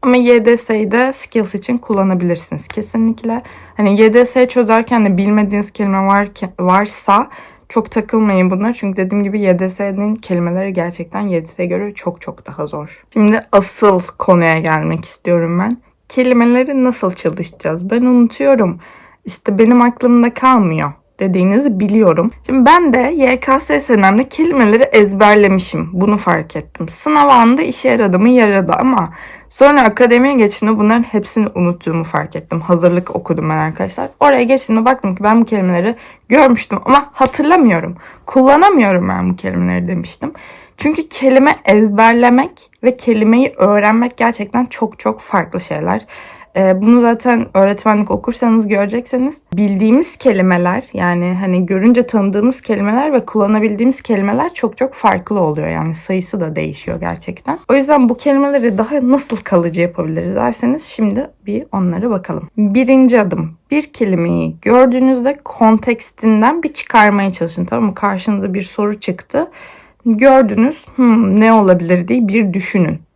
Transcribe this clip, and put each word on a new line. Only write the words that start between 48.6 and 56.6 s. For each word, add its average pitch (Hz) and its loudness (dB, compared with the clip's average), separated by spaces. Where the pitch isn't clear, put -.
göreceksiniz. 240 -4
Bildiğimiz 208 0
kelimeler, 185 0
yani 180 -4
hani 185 -2
görünce 226 2
tanıdığımız 208 -2
kelimeler 220 -2
ve 240 0
kullanabildiğimiz 214 -2
kelimeler 226 -4
çok - -6
çok 262 -4
farklı 190 -2
oluyor. 156 -2
Yani 160 -6
sayısı 185 -8
da 156 -6
değişiyor 156 -8